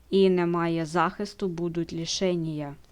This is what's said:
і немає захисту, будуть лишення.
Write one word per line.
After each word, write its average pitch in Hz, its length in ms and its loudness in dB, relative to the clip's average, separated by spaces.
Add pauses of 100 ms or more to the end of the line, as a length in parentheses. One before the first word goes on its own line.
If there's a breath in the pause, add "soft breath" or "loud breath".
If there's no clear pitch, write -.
і 190 200 6
немає 170 560 2
захисту, 180 640 -2
будуть 170 460 -4
лишення. 160 840 -2 (160)